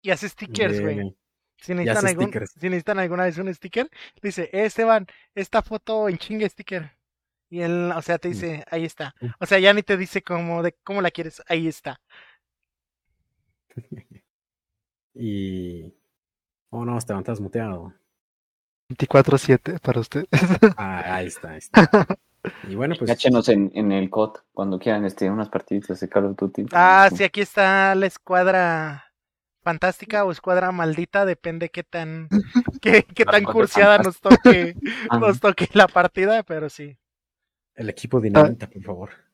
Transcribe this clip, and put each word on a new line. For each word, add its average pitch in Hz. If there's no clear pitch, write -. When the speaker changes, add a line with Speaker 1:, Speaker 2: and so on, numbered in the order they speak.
Speaker 1:
Y -
hace 190
stickers, 160
güey. 104
Speaker 2:
Eh, 98
Speaker 1:
Si -
Speaker 2:
y -
Speaker 1:
necesitan 180
Speaker 2:
hace 196
Speaker 1:
algún, 175
Speaker 2:
stickers. 101
Speaker 1:
si -
necesitan 185
alguna 180
vez 170
un 190
sticker, 226
le -
dice, 185
"Eh, 202
Esteban, 220
esta 202
foto 220
en 180
chinga 214
sticker". 170
Y 170
él, 175
o 165
sea, 170
te 175
Speaker 2:
Mm. 175
Speaker 1:
dice, 165
"Ahí 165
está". 147
Speaker 2:
Mm. 127
Speaker 1:
O 180
sea, 196
ya 196
ni 208
te 196
dice 185
como 170
de 170
cómo 196
la 175
quieres, -
"Ahí 165
está". 143
Speaker 2:
<laughs> -
Y, 92
oh 117
no, 120
Esteban, 104
estás 107
muteado. 95
Speaker 3:
Veinticuatro 135
siete 147
para 123
usted. 147
<laughs> 185
Speaker 2:
Ah, 92
ahí 92
está, 85
ahí 78
está. -
Speaker 1:
<laughs> 196
Speaker 2:
Y 95
bueno, 139
pues 117
Speaker 4:
Cáchenos 120
en, 101
en 101
el 95
cot 107
cuando 98
quieran, 107
este, 95
unas 104
partiditas 98
de 92
Call 101
of 98
Duty. 98
Speaker 1:
Ah, 190
Speaker 4:
Sí. 180
Speaker 1:
sí, 196
aquí 190
está 196
la 190
escuadra 180
fantástica 185
o 185
escuadra 180
maldita, 175
depende 170
qué -
tan, 160
<laughs> 226
qué, 214
qué 226
Speaker 4:
La 202
Speaker 1:
tan 208
Speaker 4:
escuadra 202
Speaker 1:
cursiada 202
Speaker 4:
fantástica. 190
Speaker 1:
nos 254
toque, 175
Speaker 4:
Ajá. 233
Speaker 1:
nos 208
toque 190
la 196
partida, 190
pero 156
sí. 147
Speaker 2:
El 110
equipo 120
dinamita, 117
por 95
favor. 95